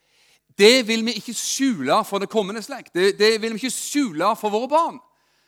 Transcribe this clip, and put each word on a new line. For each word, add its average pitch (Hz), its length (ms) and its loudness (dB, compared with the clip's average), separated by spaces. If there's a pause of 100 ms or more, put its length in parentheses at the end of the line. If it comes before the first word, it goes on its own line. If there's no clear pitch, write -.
(580)
det 233 280 6
vil 226 200 0
vi 233 120 -4
ikke 226 160 -12
skjule 190 720 0
for 196 160 -4
det 196 80 -6
kommende 214 320 -4
slekt. 240 320 -14
Det, 185 240 2
det 214 240 4
vil 226 120 -2
vi 220 100 -6
ikke 247 100 -4
skjule 196 640 -2
for 208 160 -4
våre 240 160 -4
barn. 294 320 0 (440)